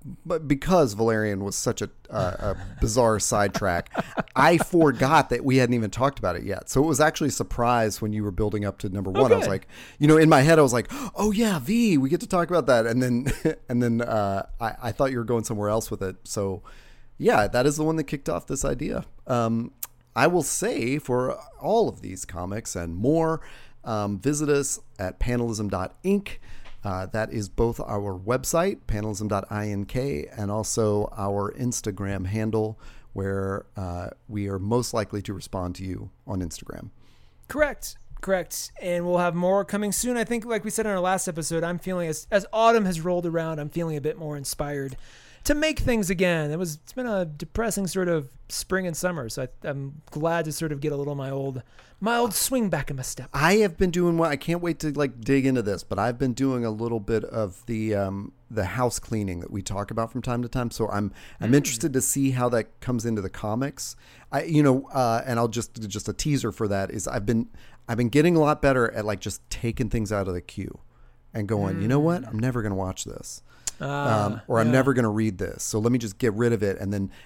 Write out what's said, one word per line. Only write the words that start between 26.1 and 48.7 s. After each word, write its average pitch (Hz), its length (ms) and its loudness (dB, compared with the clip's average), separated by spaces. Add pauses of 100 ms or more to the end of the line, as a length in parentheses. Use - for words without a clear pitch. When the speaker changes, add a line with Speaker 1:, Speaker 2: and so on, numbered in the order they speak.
Speaker 1:
Uh, 95 240 -4
that 110 260 -4
is 104 160 -4
both 117 300 0
our 101 400 -4
website, 131 600 0 (100)
panelism 107 400 -2
dot 98 220 0
I 107 180 -4
N 101 160 -4
K, 139 420 -4 (100)
and 101 140 -4
also 104 640 0
our 101 360 -2
Instagram 98 720 -4
handle, 110 500 -2 (360)
where, 98 540 -4 (100)
uh, 87 320 -8 (200)
we 101 200 -4
are 98 100 -4
most 117 360 0
likely 104 280 -2
to 104 100 -8
respond 90 440 -6
to 95 80 -10
you 95 260 -8 (160)
on 98 140 -4
Instagram. - 500 -10 (580)
Speaker 2:
Correct. 285 480 -2 (240)
Correct. - 500 -4 (120)
And 175 240 -2
we'll 175 120 4
have 175 160 2
more 185 300 2
coming 208 280 -2
soon. 247 240 0
I 226 80 0
think, 233 200 -2
like 233 200 -2
we 214 60 -4
said 220 160 -2
in 214 60 0
our 185 80 0
last 185 260 0
episode, 165 380 -2
I'm 175 140 -4
feeling, 180 300 -4
as, 156 220 -6
as - 220 4
autumn 226 320 6
has 180 160 0
rolled 175 260 0
around, 160 320 -2
I'm 147 120 -6
feeling 160 260 -4
a 147 40 -4
bit 156 180 -4
more 151 180 -8
inspired 139 600 -6 (480)
to 294 100 2
make 302 240 0
things 220 320 2
again. 170 400 2
It 156 80 -4
was, 170 160 -4
it's - 180 -20
been 254 140 -6
a 196 180 -2
depressing 185 640 -4
sort 180 220 -2
of 156 200 0 (220)
spring 185 360 -4